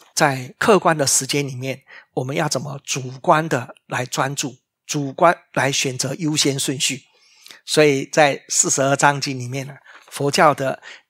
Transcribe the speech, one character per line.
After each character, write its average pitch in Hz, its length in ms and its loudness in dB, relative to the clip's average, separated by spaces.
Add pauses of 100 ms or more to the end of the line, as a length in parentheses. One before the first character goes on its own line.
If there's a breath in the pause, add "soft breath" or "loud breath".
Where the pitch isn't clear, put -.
(160)
在 131 420 0
客 202 220 4
观 160 180 2
的 139 80 0
时 - 220 0
间 143 200 -2
里 131 80 -10
面， 131 280 -8 (300 loud breath)
我 139 100 -4
们 135 120 -6
要 165 120 0
怎 135 140 -2
么 139 220 -10
主 131 360 -6
观 160 300 2
的 123 260 -4 (120)
来 127 180 -6
专 139 300 -4
注， 127 220 -8 (280)
主 139 260 -4
观 170 240 4 (180)
来 135 180 0
选 131 260 -4
择 - 180 -6
优 156 200 -2
先 143 220 0
顺 135 220 -4
序。 - 240 -4 (600 loud breath)
所 - 180 4
以 143 220 4
在 147 420 2
四 - 220 0
十 143 120 0
二 139 140 2
章 143 240 2
经 131 180 -6
里 123 100 -8
面 135 200 -8
呢， 139 80 -16 (340 loud breath)
佛 143 220 -2
教 156 220 4
的 135 280 -4 (280 loud breath)